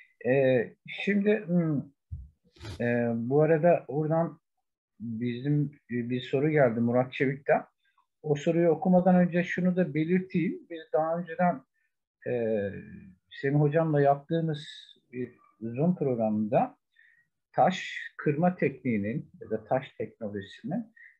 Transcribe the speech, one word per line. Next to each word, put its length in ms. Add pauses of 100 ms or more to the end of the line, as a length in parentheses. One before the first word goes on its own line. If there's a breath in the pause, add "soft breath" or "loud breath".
(260 loud breath)
E, 380 (400)
şimdi, 420
hmm, 360 (1000)
e, 340
bu 280
arada 460
buradan 520 (600)
bizim 720 (180)
bir, 200
bir 100
soru 300
geldi 300
Murat 320
Çevik'ten. 520 (580)
O 120
soruyu 340
okumadan 460
önce 300
şunu 320
da 180
belirteyim. 640 (100)
Biz 100 (120)
daha 260
önceden, 440 (640)
e, 360 (680)
Semih 300
Hocam'la 400
yaptığımız 680 (460)
bir 220 (260)
Zoom 360
programında 840 (760 soft breath)
taş 460 (180)
kırma 400
tekniğinin 760 (100)
ya 100
da 140
taş 340
teknolojisinin 960 (260 loud breath)